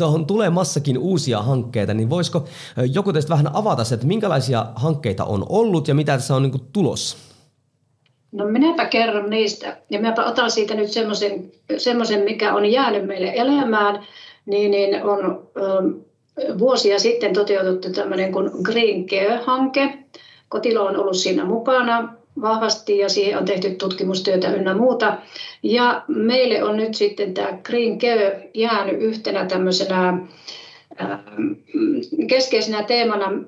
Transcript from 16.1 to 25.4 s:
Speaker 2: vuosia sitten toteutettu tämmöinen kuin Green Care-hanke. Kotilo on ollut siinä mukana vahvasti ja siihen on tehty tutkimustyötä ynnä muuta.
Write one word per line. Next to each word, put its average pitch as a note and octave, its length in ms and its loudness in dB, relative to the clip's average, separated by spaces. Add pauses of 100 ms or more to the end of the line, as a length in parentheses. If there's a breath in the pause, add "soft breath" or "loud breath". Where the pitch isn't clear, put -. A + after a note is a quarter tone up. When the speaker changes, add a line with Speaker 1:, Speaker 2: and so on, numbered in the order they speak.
Speaker 2:
vuosia G#3+ 400 4
sitten G#3+ 340 0
toteutettu F#3 600 0
tämmöinen F#3+ 400 -4
kuin F#3+ 180 -2 (120)
Green G#3+ 440 0
Care-hanke. C4 920 0 (500 loud breath)
Kotilo G#3+ 360 0
on F#3+ 120 -2
ollut F#3+ 200 0
siinä F#3 280 0
mukana A#3 680 0 (260)
vahvasti G#3+ 580 0
ja G3 100 2
siihen G3+ 300 0
on F#3 60 -2
tehty F#3+ 260 -2
tutkimustyötä F#3 800 -2
ynnä F#3+ 240 0
muuta. A3+ 440 2 (440 loud breath)